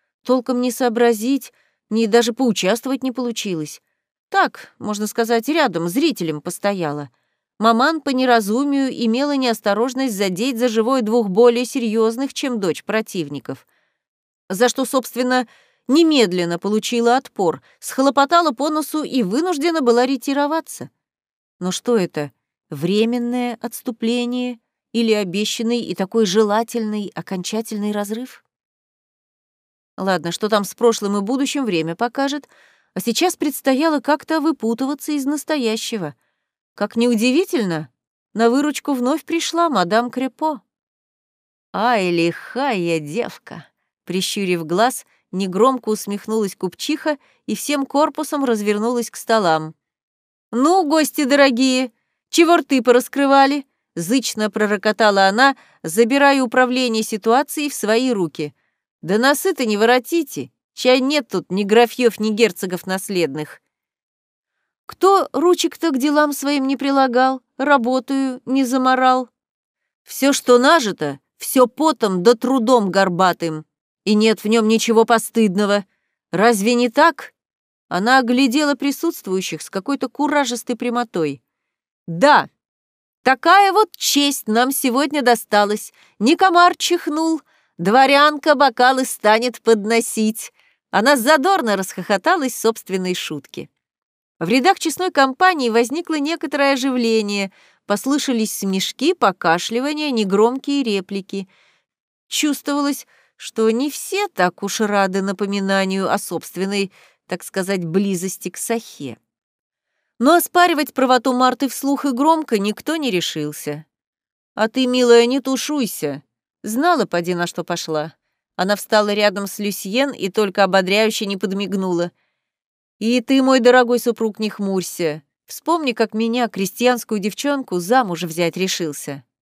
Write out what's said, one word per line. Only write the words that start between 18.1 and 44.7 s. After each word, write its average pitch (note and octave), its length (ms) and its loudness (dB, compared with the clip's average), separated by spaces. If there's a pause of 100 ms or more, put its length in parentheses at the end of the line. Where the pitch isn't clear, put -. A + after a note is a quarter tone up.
по C#4 180 -4
носу D4+ 340 -4
и B3 200 -2
вынуждена D#4 580 -2
была A#3+ 240 4
ретироваться. C#4+ 840 -4 (720)
Но F3+ 120 -4
что A#3+ 260 0
это, D#3 340 -4 (380)
временное A#3 920 -2
отступление A#3+ 960 -6 (340)
или A3+ 200 0
обещанный G#3+ 680 -2
и - 120 -8
такой G#3+ 320 0
желательный G#3+ 880 -2
окончательный G#3 800 -8
разрыв? G#3 520 -8 (1500)
Ладно, F#3 340 -2
что G#3 180 -6
там G3+ 140 2
с F#3 100 -10
прошлым G#3+ 440 0
и G3+ 40 -2
будущим, C4+ 440 -4
время E3 300 -2
покажет — C#4 520 -4 (460)
а - 60 -6
сейчас D#4 360 -2
предстояло C#4+ 640 0
как-то D#4 420 -2
выпутываться C#4 720 -4
из C#4+ 140 -4
настоящего. A3+ 880 -4 (580)
Как - 220 -6
ни A#3 120 2
удивительно, A#3+ 800 0 (440)
на A3+ 160 2
выручку C#4+ 440 -2
вновь B3+ 300 -2
пришла E4+ 460 -2
мадам G#3+ 400 0
Крепо. C4 520 -6 (1120)
«Ай, G3 380 0
лихая E3+ 880 -2
девка!» - 680 -8 (380)
Прищурив F3+ 600 -2
глаз, G3+ 400 0 (260)